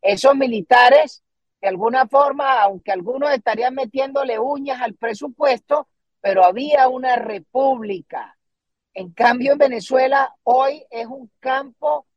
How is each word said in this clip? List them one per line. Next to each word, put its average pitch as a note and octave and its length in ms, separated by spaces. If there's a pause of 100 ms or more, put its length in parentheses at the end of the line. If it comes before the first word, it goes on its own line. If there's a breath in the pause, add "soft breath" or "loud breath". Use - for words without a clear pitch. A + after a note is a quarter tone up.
Esos G#3 360
militares, B3 880 (360)
de F#3+ 60
alguna A3+ 400
forma, C#4 560
aunque G3 300
algunos B3 400
estarían B3 420
metiéndole C4+ 640
uñas C#4 420
al A3+ 140
presupuesto, C4+ 920 (320)
pero F#3+ 240
había C4 420
una B3+ 300
república. G#3+ 1200 (560)
En F#3 160
cambio, B3 440
en D4+ 40
Venezuela C4 760 (120)
hoy C4+ 460
es A#3 160
un B3+ 220 (120)
campo C#4 680 (100)